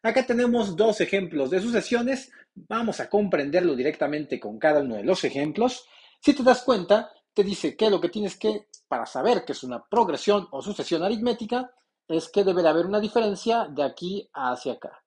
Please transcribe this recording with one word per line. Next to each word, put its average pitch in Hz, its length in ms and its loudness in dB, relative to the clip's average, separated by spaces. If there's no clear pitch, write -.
acá 233 240 2
tenemos 233 500 2
dos 214 240 4
ejemplos 165 500 0
de 185 100 2
sucesiones. 240 680 -2
Vamos 214 460 -4
a - 80 -6
comprenderlo 175 680 2
directamente 143 640 -2
con 110 200 -10
cada 151 220 4
uno 123 160 -4
de 101 80 -8
los 180 200 0
ejemplos. 151 640 -2
Si - 140 4
te - 80 -4
das 254 200 6
cuenta, 214 480 2
te 208 100 2
dice 185 340 -2
que 220 140 2
lo 185 100 4
que 175 100 -2
tienes 208 260 -6
que, 214 320 -4
para - 200 -4
saber 180 380 0
que - 80 -8
es - 120 -8
una 127 180 -8
progresión 202 680 0
o 175 100 -8
sucesión 170 400 -4
aritmética, 233 720 -2
es 160 220 -4
que 202 160 2
debe 180 180 2
de 165 60 4
haber 165 180 2
una 208 140 0
diferencia 220 680 0
de 147 140 -4
aquí 175 520 -6
hacia 127 400 -4
acá. - 320 -16